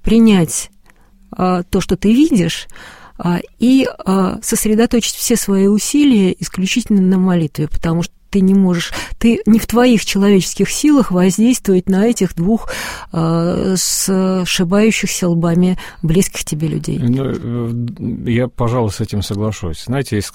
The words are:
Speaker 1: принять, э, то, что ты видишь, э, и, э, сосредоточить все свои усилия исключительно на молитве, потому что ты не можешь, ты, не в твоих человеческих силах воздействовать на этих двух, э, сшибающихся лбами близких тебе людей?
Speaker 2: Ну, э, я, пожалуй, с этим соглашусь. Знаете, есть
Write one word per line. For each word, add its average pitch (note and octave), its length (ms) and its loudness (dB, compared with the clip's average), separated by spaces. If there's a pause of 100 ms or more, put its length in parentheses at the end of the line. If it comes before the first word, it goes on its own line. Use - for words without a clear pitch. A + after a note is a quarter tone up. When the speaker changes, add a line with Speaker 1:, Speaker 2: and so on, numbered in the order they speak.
Speaker 1:
принять, G#3+ 680 4 (640)
э, F3+ 320 0
то, G3 120 0
что F#3 160 -2
ты G3+ 160 2
видишь, A#3+ 560 2 (560)
э, F3 140 0 (200)
и, C4 280 4 (200)
э, F#3+ 360 0
сосредоточить A3 720 0
все - 200 0
свои G3 300 2
усилия G#3+ 720 2
исключительно F#3+ 640 -2
на F#3 160 2
молитве, F3 500 0
потому E3+ 340 -2
что - 100 -10 (180)
ты G3+ 100 0
не F#3+ 140 4
можешь, F3+ 380 0 (260)
ты, A#3 260 2
не A3 140 4
в - 80 -4
твоих A#3+ 400 2
человеческих G3 640 2
силах C#4+ 400 2
воздействовать F#3+ 800 2
на F#3+ 160 2
этих A3+ 280 0
двух, G3+ 360 -2 (420)
э, E3 640 -2
сшибающихся F#3+ 1500 0
лбами E3+ 500 0 (240)
близких E3 400 0
тебе D#3 260 -6
людей? D3+ 300 -4
Speaker 2:
Ну, B2+ 280 0
э, A#2+ 1040 -6
я, A#2+ 180 0
пожалуй, A#2 420 -2
с - 100 -6
этим G#2 200 -4
соглашусь. G2+ 640 -6
Знаете, B2+ 320 -4
есть G2+ 180 -4